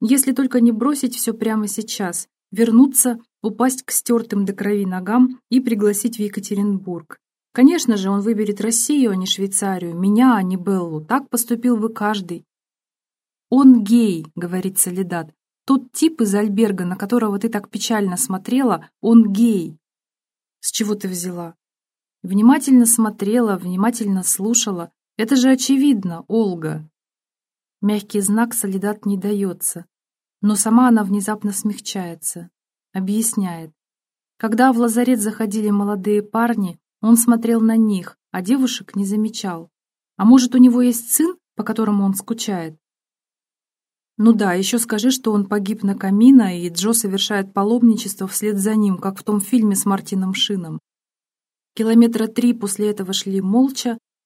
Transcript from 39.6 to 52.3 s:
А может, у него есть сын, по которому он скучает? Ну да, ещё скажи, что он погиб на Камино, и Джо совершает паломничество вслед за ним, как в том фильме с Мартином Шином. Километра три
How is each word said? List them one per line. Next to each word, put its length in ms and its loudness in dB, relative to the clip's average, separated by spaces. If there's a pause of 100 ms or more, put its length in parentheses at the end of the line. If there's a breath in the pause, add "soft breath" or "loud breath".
А 80 0
может, 300 6
у 40 4
него 240 6
есть 300 -2
сын, 240 -2 (180)
по 80 -8
которому 420 -2
он 100 0
скучает? 600 -8 (1400)
Ну 120 6
да, 200 0
ещё 260 -2
скажи, 340 -2
что 200 -4
он 140 0
погиб 380 -4
на 100 0
Камино, 680 6
и 100 -6
Джо 220 -2
совершает 600 -4
паломничество 720 0
вслед 320 -4
за 160 0
ним, 240 0
как 180 -6
в 60 -18
том 180 -2
фильме 360 0
с 100 -2
Мартином 480 -2
Шином. 460 -6 (960)
Километра 500 4
три 260 0